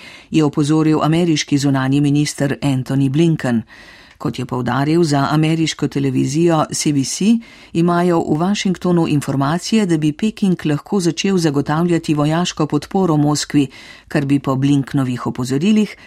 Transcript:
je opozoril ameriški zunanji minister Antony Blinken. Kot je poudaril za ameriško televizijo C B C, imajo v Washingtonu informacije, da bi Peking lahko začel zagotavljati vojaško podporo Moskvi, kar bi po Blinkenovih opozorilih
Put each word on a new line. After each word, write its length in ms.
je 140
opozoril 600
ameriški 540
zunanji 440
minister 600
Antony 480
Blinken. 540
Kot 180
je 60
poudaril 580
za 280
ameriško 560
televizijo 840
C 220
B 100
C, 220
imajo 460
v 180
Washingtonu 680
informacije, 760
da 120
bi 140
Peking 540
lahko 340
začel 380
zagotavljati 760
vojaško 520
podporo 520
Moskvi, 500
kar 180
bi 140
po 160
Blinkenovih 720
opozorilih 800